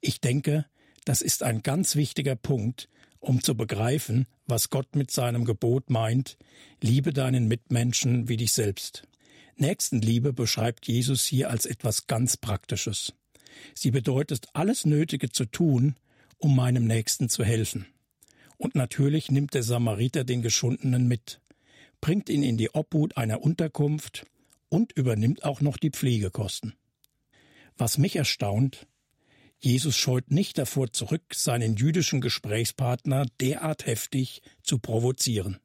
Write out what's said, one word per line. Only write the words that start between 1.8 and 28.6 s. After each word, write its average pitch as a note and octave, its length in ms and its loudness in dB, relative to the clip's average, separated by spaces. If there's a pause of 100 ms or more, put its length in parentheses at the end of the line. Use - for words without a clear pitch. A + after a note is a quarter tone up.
wichtiger C#3 400 0
Punkt, A#2+ 520 -2 (300)
um B2+ 240 2
zu C3+ 140 0
begreifen, A#2 720 0 (200)
was A#2 240 -2
Gott - 240 -4
mit C#3+ 160 0
seinem A#2+ 340 0
Gebot A#2 460 0
meint: A2+ 460 0 (440)
„Liebe C3+ 320 4
deinen B2+ 360 2
Mitmenschen A#2+ 800 0
wie A#2+ 80 0
dich A2+ 160 0
selbst.“ - 560 -4 (480)
Nächstenliebe B2 760 0
beschreibt A#2 540 -2
Jesus B2 380 0
hier C3 260 0
als A#2+ 160 -2
etwas - 400 -4
ganz A#2+ 300 0
Praktisches. - 760 -6 (600)
Sie - 160 -2
bedeutet, B2+ 600 -2
alles G3 320 0
Nötige D3 460 0
zu - 140 -2
tun, C#3 520 2 (420)
um C#3+ 160 4
meinem B2 320 4
Nächsten A2+ 420 0
zu - 160 0
helfen. A2 420 0 (680)
Und - 180 -6
natürlich C#3 560 2
nimmt C#3 240 2
der C3+ 80 0
Samariter A#2+ 600 0
den B2 180 -2
Geschundenen B2 680 2
mit, - 320 -4 (600)
bringt G3 280 0
ihn C#3+ 140 2
in A#2 140 2
die A2 180 -2
Obhut D3+ 420 0
einer A2+ 260 -2
Unterkunft D3+ 840 -2 (440)
und G#3+ 240 2
übernimmt A#2+ 520 0
auch C#3 160 -2
noch C#3+ 160 0
die D#3 140 0
Pflegekosten. G#2+ 840 -2 (1000)
Was - 220 -2
mich E3 180 2
erstaunt, A#2+ 680 0 (720)